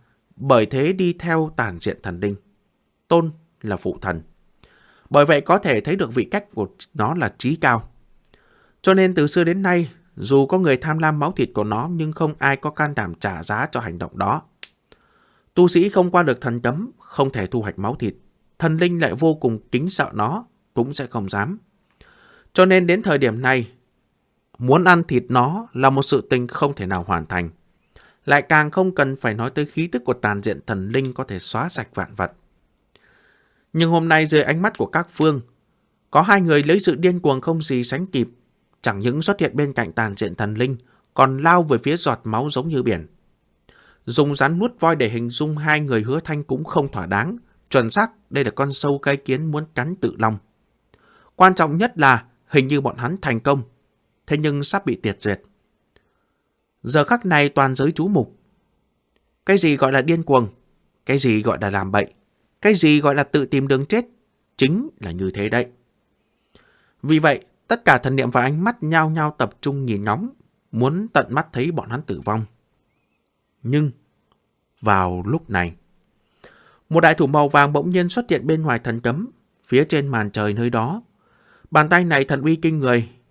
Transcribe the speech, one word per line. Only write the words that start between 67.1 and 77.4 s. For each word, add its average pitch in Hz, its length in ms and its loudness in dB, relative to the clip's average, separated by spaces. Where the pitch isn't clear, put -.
vậy, 151 260 0
tất 240 180 -2
cả 135 120 6
thần 135 180 -2
niệm 123 160 0
và 127 100 2
ánh 151 220 0
mắt 240 200 -4
nhao 160 260 2
nhao 156 280 -2
tập 117 120 0
trung 139 240 -4
nhìn 104 180 -2
ngóng, 143 260 -2
muốn 147 420 0
tận - 160 2
mắt 151 240 -4
thấy 139 180 -2
bọn 123 180 -6
hắn 120 120 -6
tử 82 240 -10
vong. 110 200 -2
Nhưng, 143 280 0
vào 90 440 2
lúc 143 240 -4
này, 87 260 -2
một 165 120 4
đại 165 120 6
thủ 151 140 2
màu 147 220 2